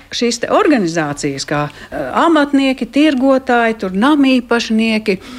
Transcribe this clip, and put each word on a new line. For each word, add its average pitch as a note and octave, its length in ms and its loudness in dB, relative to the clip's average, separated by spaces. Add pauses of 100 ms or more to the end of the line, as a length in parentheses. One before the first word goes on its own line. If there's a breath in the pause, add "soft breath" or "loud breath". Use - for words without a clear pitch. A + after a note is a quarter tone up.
šīs A#3+ 340 -4
te - 80 -4
organizācijas, E3 1000 -2
kā, D3 200 -2
eh, - 320 -14 (160)
amatnieki, C#4 720 2
tirgotāji, C4 920 2
tur F#3 140 -6
namīpašnieki, A#3 1200 0 (240 loud breath)